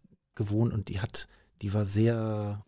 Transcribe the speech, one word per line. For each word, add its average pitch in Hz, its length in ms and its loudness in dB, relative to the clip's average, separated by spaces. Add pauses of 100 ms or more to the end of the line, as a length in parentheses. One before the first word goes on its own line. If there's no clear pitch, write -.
(340)
gewohnt 110 400 2
und 104 140 -2
die 95 120 -4
hat, - 260 -6 (360)
die 101 120 -2
war 107 120 2
sehr 107 800 0